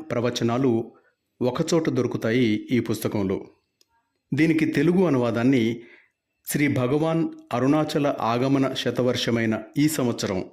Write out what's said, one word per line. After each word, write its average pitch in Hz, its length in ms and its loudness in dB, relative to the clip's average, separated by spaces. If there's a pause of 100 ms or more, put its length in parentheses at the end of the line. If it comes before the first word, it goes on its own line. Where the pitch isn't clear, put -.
(120)
ప్రవచనాలు 120 800 0 (500)
ఒకచోట 160 480 0
దొరుకుతాయి 120 800 0
ఈ 120 80 2
పుస్తకంలో. 101 680 -4 (840)
దీనికి 156 320 2
తెలుగు 175 400 2
అనువాదాన్ని 120 800 2 (600)
శ్రీ 147 220 0
భగవాన్ 151 600 0 (260)
అరుణాచల 147 680 0
ఆగమన 131 540 0
శతవర్షమైన 120 920 -2 (140)
ఈ 151 120 4
సంవత్సరం, 113 640 -2